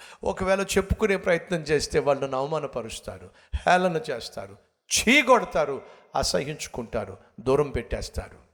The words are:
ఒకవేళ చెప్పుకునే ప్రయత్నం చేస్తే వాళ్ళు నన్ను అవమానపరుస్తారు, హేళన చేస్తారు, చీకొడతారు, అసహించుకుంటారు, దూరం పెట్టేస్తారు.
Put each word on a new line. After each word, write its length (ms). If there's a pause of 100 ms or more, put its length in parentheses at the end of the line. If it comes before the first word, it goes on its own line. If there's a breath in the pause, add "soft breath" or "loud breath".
(240 loud breath)
ఒకవేళ 380
చెప్పుకునే 560
ప్రయత్నం 420
చేస్తే 400
వాళ్ళు 240
నన్ను 140
అవమానపరుస్తారు, 920 (260 loud breath)
హేళన 540
చేస్తారు, 480 (340)
చీకొడతారు, 920 (340 loud breath)
అసహించుకుంటారు, 1000 (220 soft breath)
దూరం 320
పెట్టేస్తారు. 680 (160)